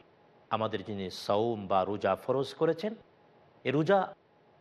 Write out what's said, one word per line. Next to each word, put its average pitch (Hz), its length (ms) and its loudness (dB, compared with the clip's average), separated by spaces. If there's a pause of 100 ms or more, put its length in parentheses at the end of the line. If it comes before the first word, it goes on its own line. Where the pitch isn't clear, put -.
(500)
আমাদের 107 340 -2
জন্য 98 260 -6
সওম 107 560 0
বা 92 180 4
রোজা 98 320 0
ফরজ 131 380 -2
করেছেন। 165 400 -2 (720)
এ 127 60 0
রোজা 165 440 4 (460)